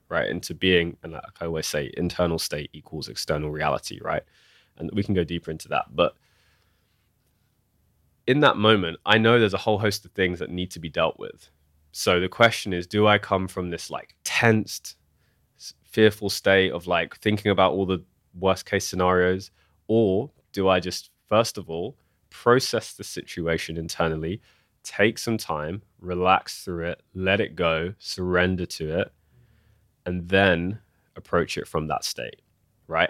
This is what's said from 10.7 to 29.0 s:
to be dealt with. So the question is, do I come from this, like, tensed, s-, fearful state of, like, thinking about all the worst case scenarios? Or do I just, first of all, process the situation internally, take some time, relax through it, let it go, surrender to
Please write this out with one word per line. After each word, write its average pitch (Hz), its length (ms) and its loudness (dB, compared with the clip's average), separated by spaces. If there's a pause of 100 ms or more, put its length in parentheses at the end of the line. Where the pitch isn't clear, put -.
to 87 80 -14
be 80 100 -8
dealt 80 280 0
with. - 300 -16 (440)
So 90 280 0
the 92 80 -2
question 113 440 2
is, 87 140 -4
do 107 200 2
I 104 100 6
come 95 320 0
from 90 220 -6
this, - 200 -10
like, - 320 -12
tensed, - 760 0 (640)
s-, - 140 -20 (100)
fearful 104 460 2
state 98 440 4
of, 80 140 -6
like, 85 300 -2
thinking 107 340 0
about 95 220 4
all 95 140 0
the 90 180 -2 (340)
worst 92 280 0
case 98 200 -2
scenarios? 90 640 2 (380)
Or 110 420 2 (220)
do 95 160 0
I 92 100 6
just, 90 300 -8 (180)
first 113 300 2
of 87 140 -12
all, 87 260 -8 (320)
process - 640 2
the - 120 -16
situation 82 720 -4
internally, 82 640 -4 (400)
take - 360 0
some 113 200 -2
time, 80 420 -6 (200)
relax 90 640 0
through 85 220 -8
it, 87 180 -8 (120)
let 95 260 2
it 80 160 -6
go, 85 420 0
surrender 90 680 0
to 80 340 -4